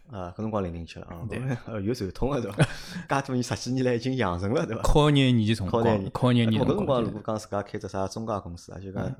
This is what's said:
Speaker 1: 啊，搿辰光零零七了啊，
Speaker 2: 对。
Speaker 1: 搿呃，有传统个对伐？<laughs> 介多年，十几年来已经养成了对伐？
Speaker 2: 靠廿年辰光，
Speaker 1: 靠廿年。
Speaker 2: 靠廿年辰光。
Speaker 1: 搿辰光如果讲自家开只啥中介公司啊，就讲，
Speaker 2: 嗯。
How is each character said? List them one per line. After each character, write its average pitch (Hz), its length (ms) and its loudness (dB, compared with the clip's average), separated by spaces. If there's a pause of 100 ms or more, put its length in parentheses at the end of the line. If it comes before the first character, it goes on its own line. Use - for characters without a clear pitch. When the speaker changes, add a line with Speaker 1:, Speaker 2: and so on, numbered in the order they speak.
Speaker 1:
啊， 92 260 -10
搿 - 20 -12
辰 110 120 -6
光 104 140 -2
零 85 100 -6
零 85 100 -8
七 - 160 -14
了 - 60 -14
啊， 87 240 -12
Speaker 2:
对。 - 100 -6
Speaker 1:
搿 131 180 -2 (100)
呃， 107 140 -6
有 104 120 -2
传 98 180 -4
统 131 200 -2
个 135 100 -2
对 104 100 -4
伐？ - 120 4 (180)
<laughs> 147 400 -4
介 - 60 -8
多 131 80 -2
年， 123 80 0
十 117 120 -2
几 - 180 -6
年 131 120 0
来 123 80 4
已 117 60 0
经 131 160 -2
养 92 240 0
成 98 120 0
了 165 140 2
对 110 100 -4
伐？ - 60 -6
Speaker 2:
靠 147 300 6
廿 131 260 6
年 110 160 4
辰 101 160 -2
光， 120 140 2
Speaker 1:
靠 117 40 4
廿 107 120 4
年。 98 120 -4
Speaker 2:
靠 123 200 2
廿 117 180 4
年 113 160 4
辰 143 100 2
光。 - 0 -
Speaker 1:
搿 202 40 -2
辰 196 80 0
光 123 160 2
如 101 80 -2
果 104 120 -8
讲 110 140 -2
自 104 100 -8
家 101 140 -2
开 104 160 -10
只 98 100 -8
啥 95 200 -4
中 113 180 -8
介 107 140 -2
公 87 180 -12
司 - 140 -18
啊， 85 80 -12
就 95 120 -10
讲， 98 120 -4
Speaker 2:
嗯。 92 160 -6